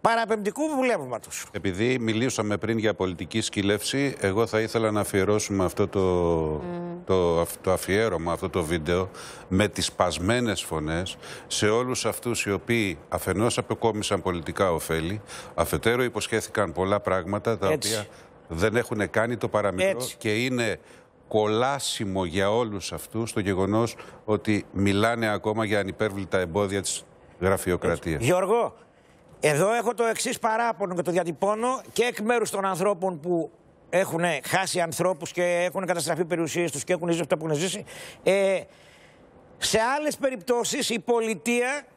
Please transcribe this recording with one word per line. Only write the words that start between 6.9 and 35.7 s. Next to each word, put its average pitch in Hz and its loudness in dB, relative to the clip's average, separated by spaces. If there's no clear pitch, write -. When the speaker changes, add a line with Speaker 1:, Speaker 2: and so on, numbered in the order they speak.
Speaker 2:
το, 85 2
το 95 2
αφιέρωμα, 90 0
αυτό 87 -4
το 92 0
βίντεο, 87 0
με 95 4
τις 87 -2
σπασμένες 98 0
φωνές, 80 -4
σε - 0
όλους 120 0
αυτούς 110 -2
οι 101 0
οποίοι 98 0
αφενός 98 0
αποκόμισαν 104 0
πολιτικά 90 0
ωφέλη, 82 -2
αφετέρου 117 2
υποσχέθηκαν 104 -2
πολλά 98 0
πράγματα, 95 -2
τα 95 2
Speaker 1:
Έτσι. 117 0
Speaker 2:
οποία 104 -4
δεν 104 0
έχουν 104 0
κάνει 117 0
το 107 -4
παραμικρό 104 0
Speaker 1:
Έτσι. 120 -6
Speaker 2:
και 107 0
είναι 120 -2
κολάσιμο 107 0
για 95 0
όλους 101 -4
αυτούς 113 -6
το 113 -2
γεγονός 101 0
ότι 107 0
μιλάνε 107 2
ακόμα 107 0
για 104 0
ανυπέρβλητα 98 -2
εμπόδια 95 0
της - -6
γραφειοκρατίας. 87 0
Speaker 1:
Γιώργο, 185 2
εδώ 151 4
έχω 233 0
το 226 0
εξής 226 -2
παράπονο 220 0
και 170 -2
το 170 -2
διατυπώνω 202 0
και 220 2
εκ 247 0
μέρους 226 2
των 190 -2
ανθρώπων 185 0
που 170 0
έχουν 170 2
χάσει 180 0
ανθρώπους 170 0
και 180 0
έχουν 175 0